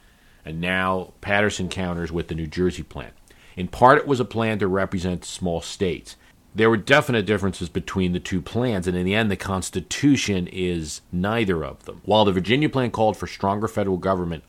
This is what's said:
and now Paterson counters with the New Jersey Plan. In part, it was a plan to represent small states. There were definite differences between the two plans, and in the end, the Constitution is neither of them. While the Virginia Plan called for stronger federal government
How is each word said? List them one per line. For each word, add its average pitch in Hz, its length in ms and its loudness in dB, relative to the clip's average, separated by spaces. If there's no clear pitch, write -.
and 80 160 -8
now 92 640 0
Paterson 101 480 0
counters 87 420 -4
with 85 160 -4
the 82 60 -6
New 80 120 -4
Jersey 87 360 -2
Plan. 64 300 -14
In 92 120 -6
part, 131 280 8
it 143 100 0
was 135 140 0
a 110 60 0
plan 110 320 -2
to 98 100 0
represent 92 560 0
small 85 380 -4
states. - 540 -6
There 110 140 4
were 113 80 4
definite 123 480 4
differences 92 460 -2
between 90 420 -2
the 90 80 -2
two 90 220 -4
plans, 110 440 -2
and 90 100 0
in 90 100 0
the 98 80 0
end, 110 160 2
the 95 60 -2
Constitution 95 1160 0
is 87 480 -4
neither 95 540 0
of - 200 -12
them. - 200 -16
While 107 220 6
the 98 60 4
Virginia 104 360 2
Plan 127 220 0
called 110 260 0
for 90 100 -8
stronger 104 420 -2
federal 98 280 -2
government 87 520 -2